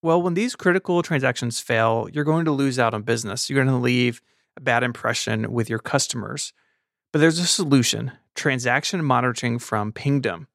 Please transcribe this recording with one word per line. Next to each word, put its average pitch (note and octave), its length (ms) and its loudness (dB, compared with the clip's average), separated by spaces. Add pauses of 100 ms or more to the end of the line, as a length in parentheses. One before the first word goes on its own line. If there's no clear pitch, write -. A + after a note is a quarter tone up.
Well, E3 200 2
when F3 140 0
these A#3 200 -2
critical F3+ 460 2
transactions C3 580 -2
fail, A2+ 540 2
you're D3 100 -2
going D#3+ 220 2
to D#3 60 2
lose C3+ 280 0
out A2+ 140 2
on G#2+ 80 -4
business. A2+ 480 -4
You're C3+ 160 4
gonna C3 120 4
leave B2 440 2 (340)
a - 40 -18
bad A#2+ 220 2
impression A2+ 720 -2
with A#2 180 -2
your A2+ 80 -2
customers. B2 760 -4 (640)
But D3+ 60 2
there's D#3+ 180 4
a F3 80 0
solution, C3 640 0 (220)
transaction C3+ 720 -2
monitoring B2 540 0
from G#2+ 320 -4
Pingdom. A#2+ 640 -2